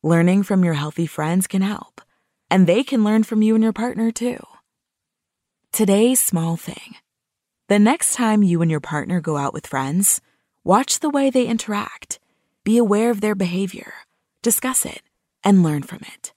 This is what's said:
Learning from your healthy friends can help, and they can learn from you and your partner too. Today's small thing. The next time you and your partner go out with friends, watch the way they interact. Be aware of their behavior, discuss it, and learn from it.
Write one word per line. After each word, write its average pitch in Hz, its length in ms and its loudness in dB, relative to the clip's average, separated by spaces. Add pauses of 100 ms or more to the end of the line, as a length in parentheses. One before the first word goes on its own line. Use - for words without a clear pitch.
Learning 170 400 2
from 185 200 0
your 165 120 0
healthy 151 320 -4
friends 165 400 -2
can 190 160 -2
help, - 360 -8 (520)
and 185 160 6
they 208 160 4
can 233 200 0
learn 214 200 2
from 214 180 0
you 220 140 4
and 226 80 4
your 220 100 2
partner 226 380 -4
too. 240 260 -6 (1300)
Today's 220 500 2
small 165 340 -2
thing. - 420 -16 (680)
The 208 120 4
next 233 340 2
time 214 300 2
you 170 180 2
and 165 80 2
your 156 100 -2
partner 160 400 -4
go 151 180 -4
out 139 180 -4
with 151 100 -12
friends, 143 560 -2 (420)
watch 208 360 0
the 311 100 -2
way 277 220 0
they 247 160 2
interact. - 720 -8 (440)
Be 220 140 2
aware 220 320 2
of 208 120 -2
their 214 140 -2
behavior, 190 580 -6 (500)
discuss 254 420 -2
it, - 160 -14 (420)
and 190 200 6
learn 151 180 0
from - 200 -14 (120)
it. - 240 -20